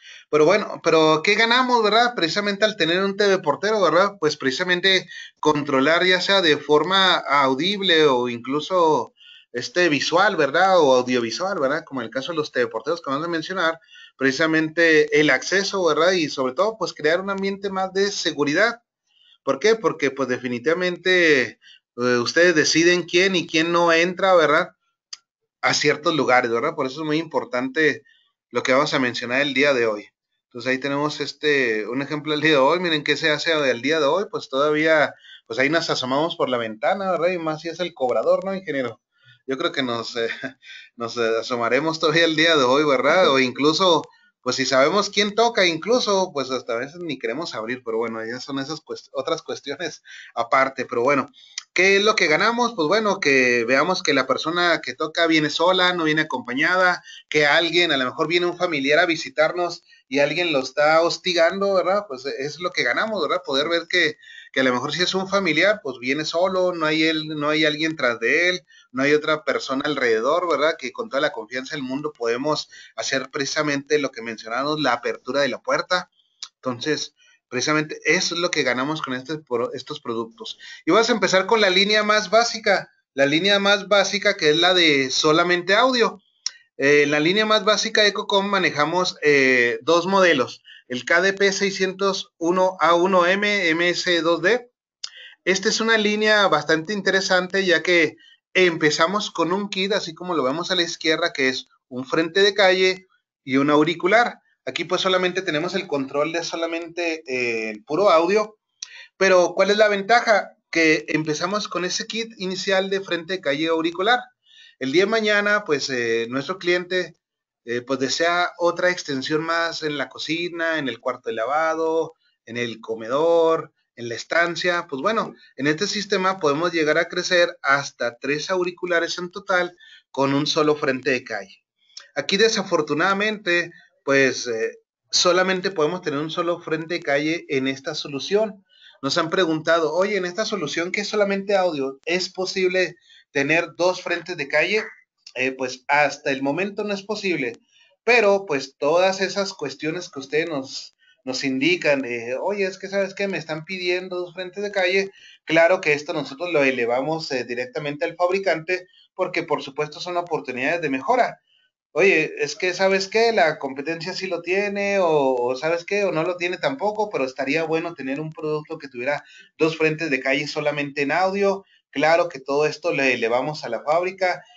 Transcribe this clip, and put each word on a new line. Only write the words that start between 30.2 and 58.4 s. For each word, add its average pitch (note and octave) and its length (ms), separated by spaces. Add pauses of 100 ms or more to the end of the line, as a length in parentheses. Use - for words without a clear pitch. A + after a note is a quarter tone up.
Entonces, B2 240
ahí B2+ 100
tenemos, C#3+ 400
este, C3+ 680
un B2 140
ejemplo D3+ 320
el D3 80
día D#3 100
de D3+ 60
hoy. C#3+ 220
Miren E3 240
qué C#3+ 140
se D#3 140
hace D3+ 220
el C3 280
día D3+ 180
de D3 60
hoy. F3 240
Pues, C#3+ 200
todavía, D3+ 640 (320)
pues, A2+ 140
ahí C3+ 100
nos D#3+ 200
asomamos D3 460
por C#3 140
la B2 80
ventana, D3 540
¿verdad? E3+ 180
Y F#3 80
más D#3 240
si E3 80
es C#3 100
el F3 140
cobrador, C3+ 520
¿no, G3 100
ingeniero? C#3 460 (460)
Yo C3 100
creo E3+ 140
que D#3 100
nos, A#2 360
eh, A#2 100
<laughs> C3 320 (380)
nos, A#2 200
eh, A2+ 220
asomaremos B2+ 600
todavía E3 260
el D#3+ 100
día D#3+ 220
de C#3 60
hoy, C3+ 200
¿verdad? D3+ 460
O C3+ 100
incluso, D3 640 (380)
pues, B2 160
si C3 80
sabemos D#3 440
quién G#3 260
toca, A3+ 300
incluso, F#3+ 680
pues, C3 180
hasta B2 220
a A2+ 60
veces D3 200
ni E3 180
queremos B2+ 380
abrir, A#2+ 300
pero A2+ 120
bueno, A2+ 280
ya B2 160
son C#3 180
esas C#3+ 220
cuest-, - 320
otras D3+ 280
cuestiones C#3+ 640 (320)
aparte. C3 500
Pero A#2+ 160
bueno, C3+ 280 (440)
¿qué G3 240
es G3 60
lo G#3 120
que F#3 120
ganamos? A3+ 480
Pues D#3+ 140
bueno, G#3 320
que B2+ 440
veamos D3 380
que D3 100
la C3 140
persona D#3+ 540
que - 140
toca D#3+ 320
viene D#3 220
sola, F3+ 440
no F3 100
viene D#3 200
acompañada, D#3+ 800 (280)
que D3+ 160
alguien, E3 480
a C#3 40
lo C3 80
mejor D3+ 220
viene F3 180